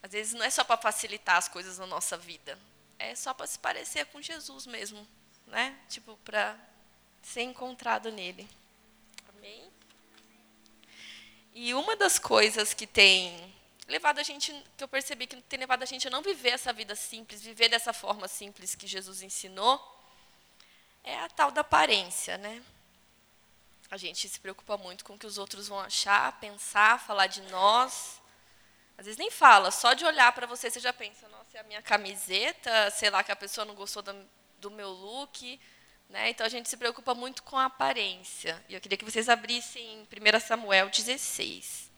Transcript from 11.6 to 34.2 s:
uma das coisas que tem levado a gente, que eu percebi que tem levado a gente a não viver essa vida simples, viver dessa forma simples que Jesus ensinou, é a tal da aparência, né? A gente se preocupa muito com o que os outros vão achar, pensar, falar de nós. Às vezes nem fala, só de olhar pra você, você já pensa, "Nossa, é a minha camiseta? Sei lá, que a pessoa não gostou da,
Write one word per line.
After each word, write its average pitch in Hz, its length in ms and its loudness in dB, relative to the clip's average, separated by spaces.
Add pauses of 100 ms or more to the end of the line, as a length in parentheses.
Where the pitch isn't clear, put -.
uma 359 220 0
das 403 220 6
coisas 214 540 4
que - 140 -8
tem 185 680 4 (320)
levado 294 320 0
a 294 40 -4
gente, 285 300 -6 (240)
que 269 80 -12
eu 262 40 -16
percebi 269 380 -6
que 254 160 -18
tem - 160 -10
levado 254 240 -2
a 254 40 -8
gente 262 220 -6
a - 20 -6
não 269 120 -4
viver 294 280 0
essa 247 220 -2
vida 214 220 -8
simples, 220 480 -14
viver 226 260 2
dessa 233 240 0
forma 202 360 -6
simples 202 460 -10
que 196 120 -16
Jesus 190 340 -10
ensinou, 196 580 -2 (1200)
é - 160 -8
a 330 100 -6
tal 294 220 2
da 294 100 -2
aparência, 196 760 0
né? 220 240 -14 (1300)
A 196 60 -12
gente 190 320 -8
se - 100 -12
preocupa 196 380 -10
muito 185 280 -12
com 202 100 -20
o 208 40 -20
que 226 80 -16
os 202 100 -12
outros 202 300 -10
vão 202 140 -8
achar, - 580 2
pensar, 214 640 4
falar 196 260 4
de 196 160 -6
nós. 202 800 4 (760)
Às 190 100 -18
vezes 220 120 -12
nem 403 120 -4
fala, 202 420 10
só 247 220 4
de 277 100 -4
olhar 285 280 6
pra 247 140 -8
você, 240 240 -8
você 247 80 -6
já 247 140 -2
pensa, 214 360 -14
"Nossa, 214 280 -20
é 220 40 -16
a 214 40 -18
minha 214 180 -14
camiseta? 208 1120 0
Sei 214 180 2
lá, 196 140 2
que 208 80 -4
a 202 40 -2
pessoa 202 280 -8
não 208 100 -14
gostou 202 260 -10
da, 196 140 -12 (460)